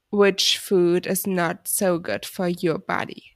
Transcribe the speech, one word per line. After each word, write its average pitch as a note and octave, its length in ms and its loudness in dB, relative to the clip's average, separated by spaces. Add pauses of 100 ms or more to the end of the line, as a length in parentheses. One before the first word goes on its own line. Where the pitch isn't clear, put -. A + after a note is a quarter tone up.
(100)
which G3 480 4
food F3 500 2
is F#3+ 180 -2
not F3+ 420 -2
so F3+ 300 0
good E3 260 -6
for - 240 -4
your F3 300 -2
body. - 460 -6 (100)